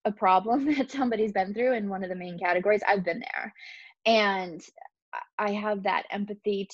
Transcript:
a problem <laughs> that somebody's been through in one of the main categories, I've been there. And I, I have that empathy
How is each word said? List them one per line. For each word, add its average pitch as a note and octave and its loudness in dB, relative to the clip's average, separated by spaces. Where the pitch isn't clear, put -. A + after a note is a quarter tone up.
a G#3+ 2
problem G#3 4
<laughs> D4 2
that C4+ -2
somebody's A#3 0
been G3 -2
through B3 0
in G#3 -2
one F#3+ -6
of F3+ -6
the F#3 -6
main F3+ -10
categories, F#3 2
I've G3 2
been E3+ -2
there. - -10
And F#3+ 2
I, - -8
I G#3 0
have G#3 -2
that F#3 0
empathy G3+ -2